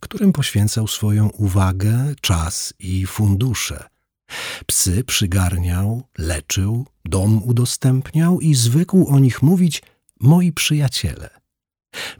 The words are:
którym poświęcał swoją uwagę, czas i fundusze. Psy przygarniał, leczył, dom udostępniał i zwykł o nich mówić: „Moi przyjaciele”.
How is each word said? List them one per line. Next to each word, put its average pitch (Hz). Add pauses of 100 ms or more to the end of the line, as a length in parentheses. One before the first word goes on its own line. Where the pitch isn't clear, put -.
którym 196
poświęcał 107
swoją 104
uwagę, 101
czas -
i 95
fundusze. 101 (800)
Psy 95
przygarniał, 92 (160)
leczył, 95 (180)
dom 101
udostępniał 131
i 156
zwykł 139
o 139
nich 131
mówić: 175 (380)
„Moi 170
przyjaciele”. - (880)